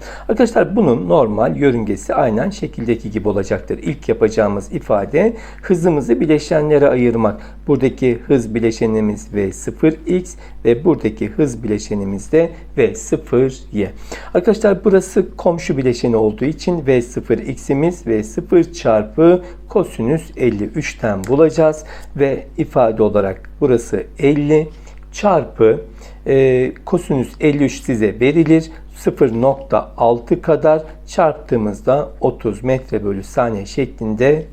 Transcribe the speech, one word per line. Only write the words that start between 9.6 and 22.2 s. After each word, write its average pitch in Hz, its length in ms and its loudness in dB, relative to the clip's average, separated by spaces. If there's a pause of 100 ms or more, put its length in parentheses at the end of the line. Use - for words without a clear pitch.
x 185 300 -2 (300)
ve 120 200 2
buradaki 110 420 0
hız 123 360 -2
bileşenimiz 101 680 -4
de 165 180 4 (280)
V 110 180 2
sıfır 131 600 -2 (180)
y. 98 180 -2 (420)
Arkadaşlar, 196 520 2
burası 190 520 2
komşu 170 400 0
bileşeni 123 380 2
olduğu 110 300 2
için 160 420 -4
V 127 140 6
sıfır - 360 -2
x'imiz 151 680 -2
V 208 160 0
sıfır 180 400 2
çarpı 156 800 2 (260)
kosinüs 160 680 -2
elli 113 260 0
üçten 104 640 -4
bulacağız. 156 560 2 (320)
Ve 135 300 0 (120)